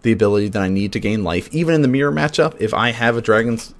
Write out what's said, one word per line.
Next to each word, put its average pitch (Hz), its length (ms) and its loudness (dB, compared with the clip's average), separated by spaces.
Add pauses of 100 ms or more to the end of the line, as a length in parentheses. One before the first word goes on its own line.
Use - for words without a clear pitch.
the 117 100 2
ability 104 380 2
that 101 120 -2
I 95 60 0
need 98 240 0
to 110 80 -6
gain 101 240 -2
life." 87 300 -2
Even 165 200 0
in 156 80 4
the 135 60 2
mirror 139 240 0
matchup, 151 480 0
if 107 140 -2
I 117 180 0
have 117 240 0
a 117 60 -2
Dragon's 113 580 0